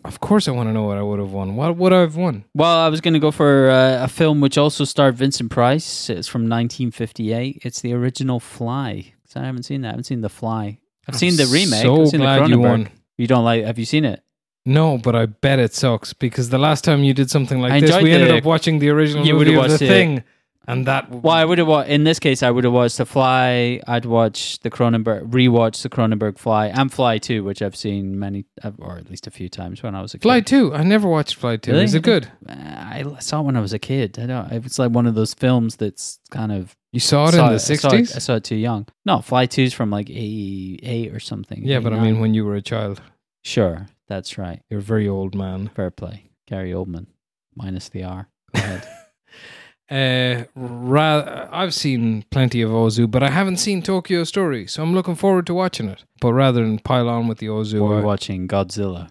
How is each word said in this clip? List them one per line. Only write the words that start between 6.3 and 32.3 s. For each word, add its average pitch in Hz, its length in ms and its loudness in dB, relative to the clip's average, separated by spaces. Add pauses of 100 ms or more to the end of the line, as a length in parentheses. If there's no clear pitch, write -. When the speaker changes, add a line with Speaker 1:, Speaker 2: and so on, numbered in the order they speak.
Speaker 2:
nineteen 117 420 -2
fifty-eight. 117 720 -6
It's - 180 -10
the 120 120 -6
original 127 480 -2
Fly. 117 720 -8 (120)
'Cause - 160 -18
I 131 60 -8
haven't 127 180 -8
seen 139 180 -8
that. 113 60 -8
I - 40 -8
haven't 120 120 -10
seen 120 180 -6
The 104 60 -4
Fly. 110 500 -8 (280)
I've 135 80 -10
Speaker 1:
I'm 123 40 -6
Speaker 2:
seen 180 180 2
the 143 100 4
remake. 131 360 2
Speaker 1:
so 135 200 6
Speaker 2:
I've 151 60 6
seen 151 120 2
the 135 60 4
Speaker 1:
glad 135 240 4
you 120 60 6
Speaker 2:
Cronenberg. 120 120 4
Speaker 1:
won. 113 200 0 (280)
Speaker 2:
You 120 120 -2
don't 123 160 4
like, 117 200 2
have 113 140 -6
you 113 60 -4
seen 151 200 0
it? 107 180 -4 (440)
Speaker 1:
No, 147 320 4
but 117 160 0
I 117 120 2
bet 135 340 0
it 113 140 0
sucks, - 380 -2
because 123 380 -4
the 131 80 2
last 147 240 2
time 143 220 4
you 135 100 4
did 135 160 0
something 135 300 0
like 127 120 0
Speaker 2:
I 143 80 6
Speaker 1:
this, 156 100 6
Speaker 2:
enjoyed 170 120 6
Speaker 1:
we 160 100 6
ended 131 180 8
Speaker 2:
the 117 80 6
Speaker 1:
up 135 60 -2
watching 160 360 2
the 147 80 2
original 147 360 2
Speaker 2:
You 151 120 4
would 151 100 6
Speaker 1:
movie 156 100 8
Speaker 2:
have 131 100 6
Speaker 1:
of - 20 2
The 151 60 4
Speaker 2:
watched 147 80 2
it. 135 60 2
Speaker 1:
Thing, 170 360 4 (440)
and 127 180 -2
that 135 200 0
w- 120 160 -14
Speaker 2:
Well, 156 120 4
I 160 120 4
would 175 120 2
have 170 80 4
wa-, 151 160 4
in 147 220 2
this 160 140 2
case, 135 240 0
I 123 80 4
would 123 140 2
have 120 80 4
watched 123 260 2
The 135 80 -2
Fly, 127 840 2
I'd 120 160 -2
watch 113 560 0
the 113 100 -6
Cronenberg, 113 600 0
rewatch 117 520 4
the 123 60 -8
Cronenberg 110 500 -2
Fly, 107 300 0
and 131 240 -2
Fly 120 260 0
two, 110 240 -4
which 98 200 -6
I've 98 120 -6
seen 98 440 -6
many, 98 260 -8 (180)
uh, 107 160 -10
or 90 200 -14
at 85 120 -18
least - 160 -16
a - 40 -16
few 90 180 -14
times 90 340 -14
when 107 120 -8
I 95 80 -8
was 104 120 -12
a - 40 -16
kid. - 40 -20
Speaker 1:
Fly 240 180 4
two. 208 340 2
I 151 100 -2
never 202 240 2
watched 156 280 0
Fly 117 200 -4
two. 117 160 -2
Speaker 2:
Really? 170 120 2
Speaker 1:
Is 208 100 0
it 160 80 0
good? 175 260 2 (200)